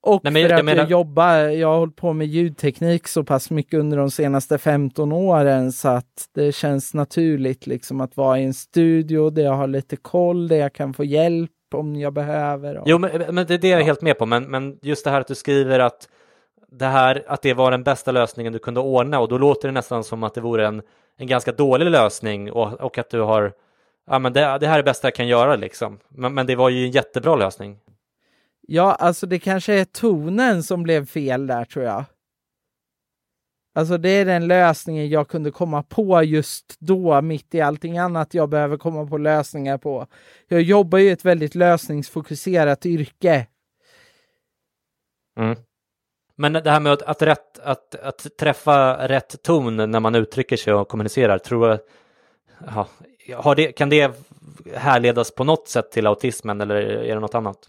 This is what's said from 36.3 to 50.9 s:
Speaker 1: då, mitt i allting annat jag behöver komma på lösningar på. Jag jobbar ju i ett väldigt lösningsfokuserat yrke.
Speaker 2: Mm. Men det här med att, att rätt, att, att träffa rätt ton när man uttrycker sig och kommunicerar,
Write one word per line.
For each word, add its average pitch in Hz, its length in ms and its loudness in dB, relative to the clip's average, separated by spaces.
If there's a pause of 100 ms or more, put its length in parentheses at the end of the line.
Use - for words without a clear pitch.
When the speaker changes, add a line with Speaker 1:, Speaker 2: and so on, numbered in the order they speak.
Speaker 1:
då, 165 420 2
mitt 156 340 -6
i 160 60 2
allting 151 360 -2
annat 170 360 -4
jag 160 160 0
behöver 147 280 -2
komma 156 300 -8
på 151 100 -6
lösningar 147 600 -2
på. 135 300 -8 (400)
Jag 170 140 2
jobbar 185 360 4
ju 196 80 6
i 196 60 6
ett 175 140 -4
väldigt 165 300 0
lösningsfokuserat 160 1300 0
yrke. 156 600 -2 (1900)
Speaker 2:
Mm. 113 160 -2 (800)
Men 147 180 0
det 156 180 0
här 151 80 4
med 147 140 2
att, 143 80 0
att - 200 -4
rätt, - 380 0
att, - 360 -8
att - 320 -14 (120)
träffa 135 680 2
rätt - 360 -4
ton 123 340 0 (140)
när 113 80 0
man 113 160 0
uttrycker 117 420 -2
sig - 160 0
och 101 140 2
kommunicerar, 107 500 0